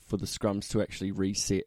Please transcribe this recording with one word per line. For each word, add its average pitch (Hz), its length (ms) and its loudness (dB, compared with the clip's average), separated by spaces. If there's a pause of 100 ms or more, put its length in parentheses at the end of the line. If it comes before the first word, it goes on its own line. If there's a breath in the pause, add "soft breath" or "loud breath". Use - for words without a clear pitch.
for - 160 -2
the 95 100 -2
scrums 101 440 0
to 110 100 2
actually 98 300 -2
reset 98 560 2